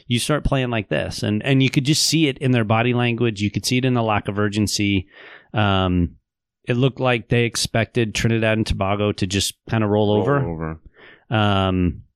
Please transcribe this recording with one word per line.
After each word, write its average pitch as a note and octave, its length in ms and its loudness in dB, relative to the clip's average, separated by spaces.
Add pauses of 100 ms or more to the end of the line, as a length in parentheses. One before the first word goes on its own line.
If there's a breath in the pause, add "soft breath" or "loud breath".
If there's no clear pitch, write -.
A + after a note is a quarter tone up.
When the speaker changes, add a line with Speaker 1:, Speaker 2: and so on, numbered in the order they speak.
Speaker 1:
you A#2+ 120 0
start D3 240 -2
playing C3 260 -2
like A2+ 200 -4
this." - 340 -4
And, G#2+ 200 0
and C3+ 200 2
you B2+ 60 2
could C3+ 160 0
just D3 180 0
see D#3 240 2
it C3 120 -4
in C3 120 0
their A#2+ 120 2
body A2+ 300 2
language. A#2 480 0
You G#2 100 0
could - 140 -4
see B2+ 120 0
it B2+ 80 0
in B2+ 100 2
the A#2 80 0
lack G#2+ 240 0
of G2+ 120 -6
urgency. G2+ 680 0 (460 loud breath)
Um, F#2+ 580 2 (560)
it B2 100 0
looked B2+ 220 2
like B2 300 0
they A#2+ 160 2
expected A2+ 720 -2
Trinidad A2 420 0
and A2 80 0
Tobago G#2 480 0
to - 140 -4
just F#2+ 280 -2 (140)
kinda A2 180 0
roll G#2 260 2
Speaker 2:
Roll G#2+ 80 2
Speaker 1:
over. C#3 180 0
Speaker 2:
over. D#2+ 400 -6 (500 loud breath)
Speaker 1:
Um, F#2+ 720 0 (140)